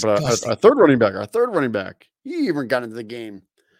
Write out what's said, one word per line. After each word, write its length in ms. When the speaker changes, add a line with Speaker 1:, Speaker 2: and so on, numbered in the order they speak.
Speaker 1:
but 60
our, 60
our, 60
Speaker 2:
Disgusting. 300
Speaker 1:
our 60
third 220
running 200
back, 160
our 120
third 280
running 160
back, 380
he 240
even 180
got 160
into 140
the 80
game. 380